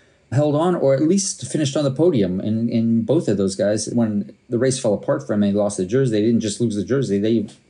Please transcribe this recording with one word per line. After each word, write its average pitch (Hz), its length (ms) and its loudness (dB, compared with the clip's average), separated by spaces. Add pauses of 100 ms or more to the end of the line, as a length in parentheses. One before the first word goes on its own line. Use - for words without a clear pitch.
(320)
held 147 220 2
on, 175 200 0
or 135 200 2
at 139 80 0
least 180 480 0
finished 151 260 -2
on 151 80 0
the 139 60 0
podium 120 500 2
in, 113 280 -2
in 113 340 2
both 139 260 0
of 104 80 2
those 98 180 0
guys. 107 380 -2
When 107 420 -2 (140)
the 120 100 -2
race 131 220 0
fell 104 140 0
apart 139 320 -2
for 107 80 -2
him 104 80 2
and 101 100 2
he 101 60 0
lost 104 180 0
the 92 100 -2
jersey, 123 260 2
they 104 140 2
didn't 117 140 2
just 104 200 -4
lose 107 160 0
the 101 80 -2
jersey, 101 340 0
they, 107 120 0
you 107 180 0 (220)